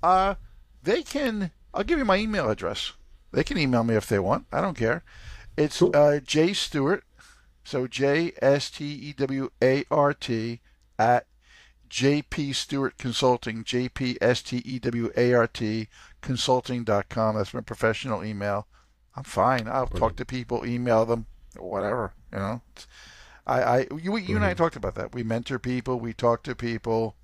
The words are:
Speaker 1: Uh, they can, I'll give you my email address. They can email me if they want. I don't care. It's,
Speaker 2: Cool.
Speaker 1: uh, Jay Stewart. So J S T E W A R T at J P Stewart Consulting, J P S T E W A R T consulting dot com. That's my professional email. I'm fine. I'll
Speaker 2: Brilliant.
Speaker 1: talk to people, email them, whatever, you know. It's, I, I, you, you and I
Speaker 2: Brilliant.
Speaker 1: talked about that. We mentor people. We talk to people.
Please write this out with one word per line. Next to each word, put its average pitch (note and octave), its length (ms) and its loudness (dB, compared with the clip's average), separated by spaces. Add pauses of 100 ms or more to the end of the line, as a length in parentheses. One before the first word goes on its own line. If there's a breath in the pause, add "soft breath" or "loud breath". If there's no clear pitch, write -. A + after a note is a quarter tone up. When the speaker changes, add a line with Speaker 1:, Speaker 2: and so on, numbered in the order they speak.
Speaker 1:
Uh, F#3 320 4 (480)
they B3 200 0
can, A3 480 -4 (220)
I'll G3+ 100 -2
give D#4 160 0
you C4+ 60 0
my F#3+ 120 4
email G#3 320 0
address. G2+ 440 -4 (380)
They C3+ 120 0
can C#4 140 -2
email B2+ 260 4
me A#2 120 2
if G#2 120 0
they G#2 120 2
want. G2 320 0
I D3 100 -2
don't F#3 160 -4
care. A#2 260 0 (520 soft breath)
It's, D3+ 240 0
Speaker 2:
Cool. F3 160 4
Speaker 1:
uh, D3 240 6
Jay D#3 340 2
Stewart. D#3 500 0 (600 soft breath)
So B2+ 220 -4
J C#3+ 560 2
S C#3 300 4
T - 140 -10
E D3 280 -10
W C3+ 380 -2 (100)
A C3 300 4
R C#3+ 240 4
T A#2 460 -6 (360)
at A#2+ 300 4 (600 soft breath)
J C#3+ 340 2
P C#3+ 300 -4
Stewart C3+ 440 -4
Consulting, A#2+ 680 0
J B2 240 -2
P B2 320 -4
S A#2 220 2
T - 240 -6
E C3 140 -8
W A#2 360 -4
A B2 180 4
R A#2+ 120 6
T A2 420 -4 (340 soft breath)
consulting B2+ 600 -2
dot G#2 240 0
com. A2 280 0
That's G#2 180 -4
my B2 80 -6
professional A2 640 -2
email. G#2 420 -4 (480)
I'm C3+ 80 -12
fine. A#2 440 2
I'll B2+ 180 -2
Speaker 2:
Brilliant. - 120 -6
Speaker 1:
talk A2+ 180 2
to B2+ 100 -6
people, B2 400 -6
email A#2+ 400 2
them, A#2 220 -2 (280)
whatever, G2+ 580 -4 (200)
you G#2 60 -6
know. G#2 220 -4 (140)
It's, - 120 -20 (580 soft breath)
I, B2+ 160 2
I, A#2+ 180 4 (120)
you, D3 80 -8
you E3+ 100 -6
and A3 100 -2
I F#3+ 60 -10
Speaker 2:
Brilliant. G3 320 0
Speaker 1:
talked E3+ 180 2
about G#2 200 -6
that. A2+ 180 -8
We B2 80 -6
mentor A2+ 380 -4
people. B2+ 400 -4
We A#2 140 -8
talk A#2 300 2
to B2 120 -6
people. A2+ 680 -2